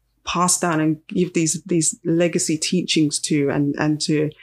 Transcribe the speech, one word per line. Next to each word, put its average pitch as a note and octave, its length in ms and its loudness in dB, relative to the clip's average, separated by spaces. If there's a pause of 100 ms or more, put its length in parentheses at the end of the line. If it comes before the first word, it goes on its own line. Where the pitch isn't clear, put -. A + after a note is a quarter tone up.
(240)
pass F3+ 360 0
down E3 200 0
and D#3 280 0
give F3+ 260 0
these, E3 300 0
these D#3+ 400 0
legacy E3+ 520 0
teachings D#3 600 0
to, C#3+ 320 0
and, C#3+ 280 0
and D3+ 240 0
to D3+ 280 0 (120)